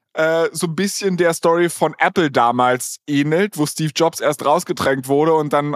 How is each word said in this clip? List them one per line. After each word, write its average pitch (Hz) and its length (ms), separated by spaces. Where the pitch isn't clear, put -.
äh, 160 380
so 165 160
ein 160 80
bisschen 196 400
der 165 180
Story 170 360
von 160 280
Apple 160 340
damals 123 640
ähnelt, 151 500
wo 151 80
Steve 156 300
Jobs 165 240
erst 139 240
rausgedrängt 139 640
wurde 147 260
und 151 200
dann 147 220